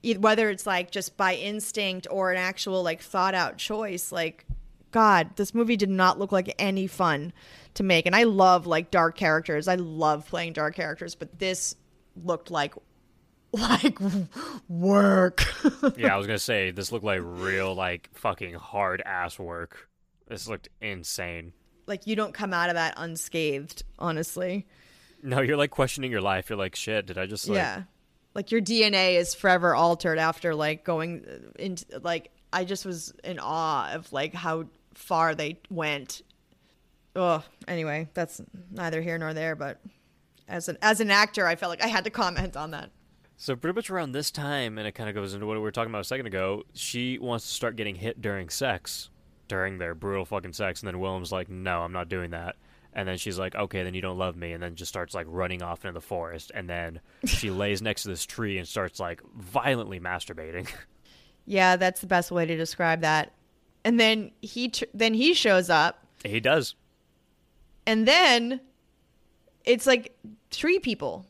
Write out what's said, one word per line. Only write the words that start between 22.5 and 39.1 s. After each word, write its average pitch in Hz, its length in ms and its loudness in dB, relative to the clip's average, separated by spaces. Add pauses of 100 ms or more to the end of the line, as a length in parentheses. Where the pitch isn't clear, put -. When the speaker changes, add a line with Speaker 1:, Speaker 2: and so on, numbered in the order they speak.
Speaker 1:
out 175 160 2
of 170 60 0
that 165 200 0
unscathed, 160 880 -4 (160)
honestly. 175 680 -4 (560)
Speaker 2:
No, 135 180 0
you're, 139 160 2
like, 143 140 2
questioning 131 420 0
your 107 80 0
life. 101 280 0
You're 107 100 -4
like, 95 180 -4
"Shit, 107 300 -2
did 92 120 -8
I 95 80 -2
just, 101 220 -8
like" 202 80 2
Speaker 1:
Yeah. 151 260 -2 (520)
Like, 202 180 -6
your 226 80 4
D 214 240 4
N 208 100 4
A 185 220 4
is 175 180 2
forever 180 400 4
altered 165 440 4
after, 160 360 0
like, 156 300 -2
going, 165 420 -4
uh, 64 320 -16
into, 185 260 -8 (180)
like, 170 280 -4 (220)
I 185 120 0
just 190 220 -6
was 175 260 -8 (120)
in 175 160 -8
awe 143 520 -2
of, 160 200 -10
like, 143 200 -4
how 165 340 -4 (280)
far 165 400 0
they 156 240 -6 (120)
went. 151 520 -4 (960)
Ugh. 170 260 2 (240)
Anyway, 160 480 -4
that's 165 260 -4 (300)
neither 165 320 -4
here 165 160 -4